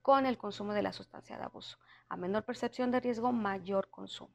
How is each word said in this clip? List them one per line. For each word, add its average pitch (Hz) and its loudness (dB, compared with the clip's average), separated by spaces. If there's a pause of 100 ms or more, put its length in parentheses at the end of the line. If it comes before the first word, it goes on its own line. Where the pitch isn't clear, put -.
con 269 6
el 247 2
consumo 208 -4
de 208 2
la 190 0
sustancia - -14
de - -8
abuso. - -12 (320)
A - -4
menor 196 0
percepción 247 -2
de 247 4
riesgo, 247 0
mayor 196 0
consumo. - -14